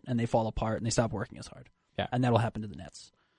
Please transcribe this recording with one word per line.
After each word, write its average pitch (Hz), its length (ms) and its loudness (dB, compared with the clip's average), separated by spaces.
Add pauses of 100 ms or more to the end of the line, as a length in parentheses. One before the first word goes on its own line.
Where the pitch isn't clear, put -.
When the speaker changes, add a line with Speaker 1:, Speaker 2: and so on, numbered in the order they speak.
Speaker 1:
and 120 120 0
they 117 60 2
fall 110 220 2
apart, 110 300 0
and 110 80 -4
they - 40 0
stop 113 240 2
working 107 240 -6
as - 100 -14
hard. - 220 -20 (280)
Speaker 2:
Yeah. 95 140 -2
Speaker 1:
And 123 140 2
that'll 120 140 6
happen 107 220 -2
to 110 60 -8
the 101 100 -12
Nets. - 340 -16 (280)